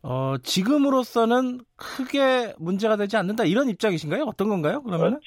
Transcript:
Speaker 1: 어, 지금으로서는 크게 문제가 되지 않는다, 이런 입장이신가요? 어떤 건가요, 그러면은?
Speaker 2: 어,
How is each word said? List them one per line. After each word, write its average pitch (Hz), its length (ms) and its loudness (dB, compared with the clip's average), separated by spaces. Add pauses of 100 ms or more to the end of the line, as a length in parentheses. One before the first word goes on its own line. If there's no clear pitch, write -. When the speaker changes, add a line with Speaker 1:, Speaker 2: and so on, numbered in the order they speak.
Speaker 1:
어, 135 400 -2
지금으로서는 247 1160 2 (180)
크게 262 800 0
문제가 202 400 0
되지 208 180 -2
않는다, 214 300 0
이런 240 240 2
입장이신가요? 185 540 -2
어떤 214 260 -2
건가요, 190 340 0
그러면은? 185 320 0
Speaker 2:
어, 302 120 -8